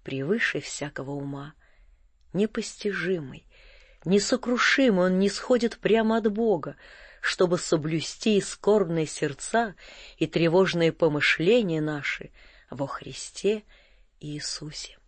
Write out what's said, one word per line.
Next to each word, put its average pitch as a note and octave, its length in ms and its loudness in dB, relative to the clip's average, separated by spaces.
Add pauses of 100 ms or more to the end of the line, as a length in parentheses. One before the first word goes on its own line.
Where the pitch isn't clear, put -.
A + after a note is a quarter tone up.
превыше D3+ 560 -2
всякого C#3+ 520 -10
ума». C#3+ 420 -10 (800)
Непостижимый, F#3 1120 -4 (600)
несокрушимый A3 1000 2
он F#3 140 2
нисходит A3 580 0
прямо A3 400 2
от A3+ 140 2
Бога, G3+ 440 0 (460)
чтобы F3 380 2
соблюсти E3 800 0
и F#3+ 40 2
скорбные F3 640 0
сердца, - 720 -4 (420)
и D#3+ 80 0
тревожные E3 640 4
помышления D#3+ 880 2
наши D3+ 520 -6 (400)
во C#3 160 -6
Христе - 760 -4 (560)
Иисусе. - 800 -10 (100)